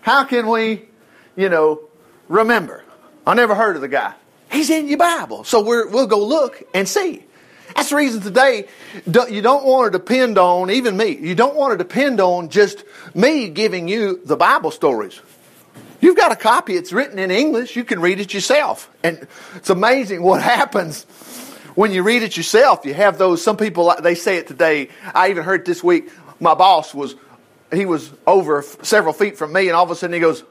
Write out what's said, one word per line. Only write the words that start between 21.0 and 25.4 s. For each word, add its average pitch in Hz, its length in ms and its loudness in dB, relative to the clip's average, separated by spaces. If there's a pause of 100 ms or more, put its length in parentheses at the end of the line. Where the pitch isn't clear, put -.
when 208 160 2
you 185 120 0
read 226 200 2
it 196 140 -8
yourself. 214 480 2
You 135 80 -6
have 185 240 2
those, 175 260 2
some 214 140 0
people, 175 440 2
they 175 140 2
say 185 220 -2
it 165 100 -8
today. 151 420 0 (240)
I 185 160 4
even 170 140 -4